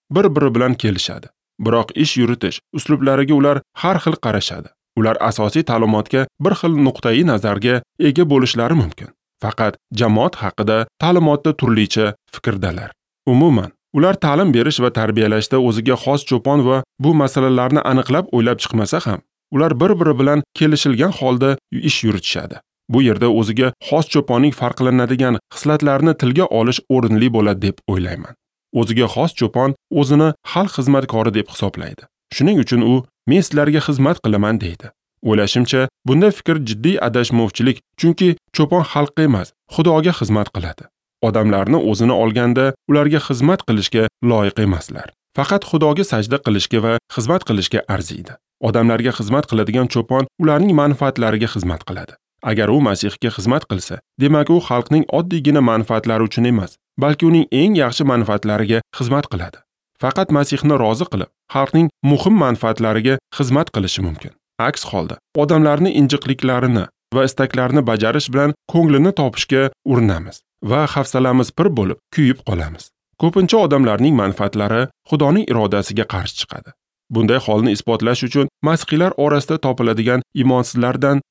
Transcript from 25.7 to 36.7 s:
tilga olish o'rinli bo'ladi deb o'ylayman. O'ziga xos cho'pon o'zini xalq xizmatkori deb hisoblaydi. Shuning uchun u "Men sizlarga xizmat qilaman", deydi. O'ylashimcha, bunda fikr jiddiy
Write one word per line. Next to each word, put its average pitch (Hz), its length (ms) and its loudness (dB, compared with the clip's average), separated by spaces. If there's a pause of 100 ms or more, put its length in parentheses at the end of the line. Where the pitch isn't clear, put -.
tilga 147 340 0
olish 117 380 0
o'rinli 117 440 2
bo'ladi 104 320 0
deb 98 240 -2
o'ylayman. 90 480 -6 (400)
O'ziga 113 340 0
xos 151 260 -2
cho'pon 139 420 -2 (140)
o'zini 147 400 4 (140)
xalq 190 300 -2
xizmatkori 127 600 0
deb 107 140 -2
hisoblaydi. - 560 -8 (280)
Shuning 185 280 2
uchun 120 220 2
u 117 140 4 (260)
"Men 160 200 2
sizlarga 147 380 0
xizmat 139 400 0
qilaman", 107 400 0
deydi. 85 280 -10 (360)
O'ylashimcha, 113 580 0 (180)
bunda 156 320 4
fikr 165 280 -2
jiddiy 120 400 -2